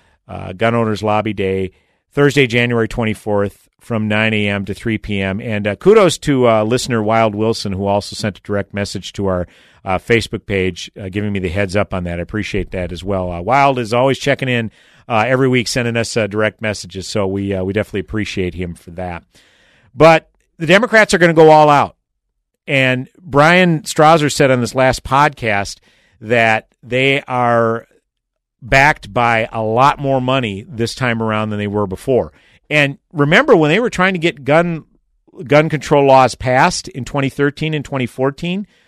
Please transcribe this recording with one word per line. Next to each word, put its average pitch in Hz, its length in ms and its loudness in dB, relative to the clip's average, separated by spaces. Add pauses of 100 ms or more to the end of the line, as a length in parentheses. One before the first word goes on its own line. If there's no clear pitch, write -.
(260)
uh, 92 280 -14
Gun 113 200 0
Owners 110 280 -2
Lobby 107 320 -2
Day, 95 380 -4 (400)
Thursday, 143 340 2
January 120 420 0
twenty-fourth, 104 800 -4 (140)
from 110 280 -4
nine 110 260 0
A 104 120 -2
M 101 200 -4
to 101 80 -8
three 110 240 -4
P 101 240 -6
M. 95 180 -4
And, 107 260 -6
uh, 104 80 -2
kudos 196 440 4
to, 127 280 0
uh, 110 180 4
listener 117 380 -2
Wild 110 320 0
Wilson, 107 380 -4
who 95 140 -6
also 101 280 -2
sent 101 220 -6
a - 60 -20
direct 101 320 -6
message 101 400 -8
to 101 100 -6
our, 90 240 -2 (380)
uh, 95 100 -2
Facebook 110 480 -2
page, 92 460 -4 (100)
uh, 101 80 -12
giving 104 240 -4
me 101 60 -4
the 92 100 -4
heads 95 280 -4
up 101 180 -2
on 92 100 -6
that. 87 140 -6
I 87 40 -8
appreciate 98 500 -6
that 90 200 -8
as 85 100 -12
well. 92 300 -4
Uh, 85 80 -8
Wild 135 380 2
is 113 160 -4
always 127 240 2
checking 135 320 -2
in, 117 200 -4 (380)
uh, 113 180 0
every 131 220 2
week, 127 180 0
sending 117 300 -4
us, 117 180 -4
uh, 110 120 0
direct 107 340 -4
messages. 98 480 -8
So 104 180 -2
we, 98 280 -4
uh, 92 100 -4
we 98 80 -4
definitely 101 280 -4
appreciate 95 520 -6
him 87 220 -8
for - 160 -20
that. 85 340 -12 (720)
But 156 360 4 (280)
the 160 80 -6
Democrats 208 480 4
are 190 40 2
gonna 170 140 4
go 160 180 8
all 151 200 8
out. 135 260 2 (720)
And 131 420 0 (100)
Brian 165 640 4
Strawser 151 500 4
said 139 200 2
on 127 100 2
this 117 140 -4
last 131 300 0
podcast 123 720 -2 (420)
that 113 480 0 (140)
they 131 400 0
are 117 640 -2 (760)
backed 135 540 0
by 117 360 0
a 113 120 -6
lot 120 360 2
more 135 220 -2
money 123 480 -4
this 117 260 -6
time 117 280 -4
around 107 260 -2
than 107 100 -6
they 104 80 -4
were 104 200 -2
before. 101 480 -2 (340)
And 143 300 0 (140)
remember 185 440 4
when 156 120 2
they 175 120 2
were 247 100 -2
trying 185 220 -2
to 185 80 -6
get 156 240 -4
gun, 160 400 0 (600)
gun 147 240 2
control 147 380 2
laws 131 300 6
passed 131 500 0
in - 180 -12
twenty 135 240 -4
thirteen 143 460 -4
and 143 100 -6
twenty 131 220 -4
fourteen, 170 580 -4 (240)